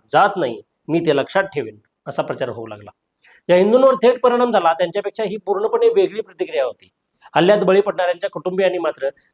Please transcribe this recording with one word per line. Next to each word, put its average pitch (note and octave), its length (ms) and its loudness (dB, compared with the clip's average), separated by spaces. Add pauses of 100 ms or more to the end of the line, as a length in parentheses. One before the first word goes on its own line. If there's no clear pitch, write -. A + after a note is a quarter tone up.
(100)
जात F3+ 260 2
नाही, A#2 240 -4 (280)
मी E3 120 0
ते D#3 160 0
लक्षात C#3 280 -2
ठेवेन," A2 320 -8 (300)
असा D3+ 160 -6
प्रचार B2+ 260 -6
होऊ A2+ 180 -12
लागला. G#2 240 -18 (580)
या F3 80 6
हिंदूंवर B3 380 4
थेट B3 260 2
परिणाम A#3+ 300 2
झाला, G#3+ 220 2
त्यांच्यापेक्षा G3 520 -4
ही G3+ 120 -6
पूर्णपणे A3 520 -2
वेगळी G3 320 0
प्रतिक्रिया D#3+ 440 -6
होती. G#2+ 240 -8 (480)
हल्ल्यात F#3 280 4
बळी F#3+ 160 4
पडणाऱ्यांच्या F3+ 500 -4
कुटुंबियांनी F3+ 480 -2
मात्र D3 300 -4 (260)